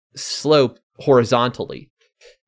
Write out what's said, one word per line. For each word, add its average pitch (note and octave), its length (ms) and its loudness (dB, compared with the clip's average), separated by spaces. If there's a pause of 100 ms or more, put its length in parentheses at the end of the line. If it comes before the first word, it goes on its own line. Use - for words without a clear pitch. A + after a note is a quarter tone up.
(160)
slope - 640 0 (180)
horizontally, A#2+ 920 0 (580)